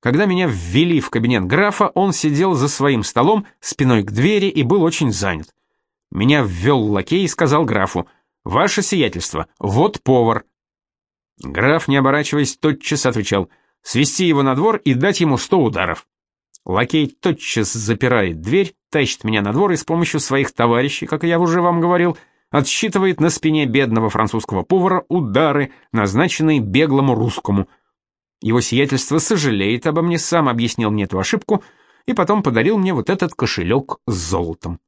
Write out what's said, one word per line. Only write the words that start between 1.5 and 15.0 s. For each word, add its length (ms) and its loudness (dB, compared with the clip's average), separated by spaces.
он 180 2
сидел 420 0
за 140 0
своим 340 0
столом, 440 2
спиной 420 2
к 80 -6
двери, 360 2
и 160 0
был 200 2
очень 300 0
занят. 420 -6
Меня 320 2
ввёл 480 0
лакей 340 0
и 40 0
сказал 360 2
графу: 420 -2
"Ваше 380 0
сиятельство, 640 -2
вот 440 0
повар". 420 2
Граф, 500 -2
не 80 2
оборачиваясь, 600 0
тотчас 500 -2
отвечал: 420 -2
"Свести 440 0
его 160 2
на 120 0
двор 220 0
и 180 0
дать 260 0